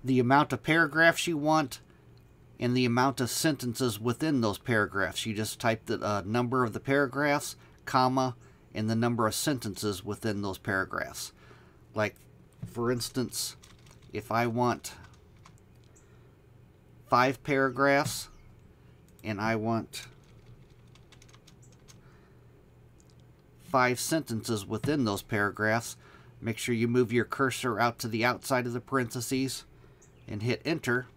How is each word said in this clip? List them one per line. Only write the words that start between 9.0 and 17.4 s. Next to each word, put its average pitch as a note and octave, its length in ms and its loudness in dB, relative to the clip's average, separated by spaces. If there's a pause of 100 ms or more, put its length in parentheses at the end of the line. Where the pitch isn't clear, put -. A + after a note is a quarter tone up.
of G#2+ 60 0
sentences G#2+ 720 -2
within G2+ 380 -4
those G2 160 -4
paragraphs. - 760 -4 (640)
Like, G#2+ 200 -2 (520)
for A#2+ 240 -2
instance, - 640 -4 (580)
if G#2 180 -8
I A#2 160 2
want A#2+ 460 -2 (2250)
five C3 360 2